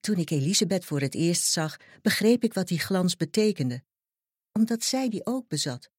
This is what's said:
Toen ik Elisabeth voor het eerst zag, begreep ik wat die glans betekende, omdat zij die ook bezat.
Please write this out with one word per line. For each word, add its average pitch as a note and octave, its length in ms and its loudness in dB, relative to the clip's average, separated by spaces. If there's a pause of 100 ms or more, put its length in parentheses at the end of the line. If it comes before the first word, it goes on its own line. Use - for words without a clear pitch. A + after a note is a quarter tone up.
Toen G#3 160 -2
ik E3+ 140 -2
Elisabeth F3+ 540 2
voor C#3+ 160 -2
het C3+ 140 -2
eerst E3+ 300 2
zag, D#3 320 -2 (260)
begreep A3+ 420 4
ik A3 100 0
wat F#3 140 -2
die E3+ 100 0
glans F3+ 380 0
betekende, D#3+ 680 0 (680)
omdat A3+ 300 0
zij C4 260 -2
die G#3+ 180 -4
ook B3 220 -4
bezat. C#3+ 500 -6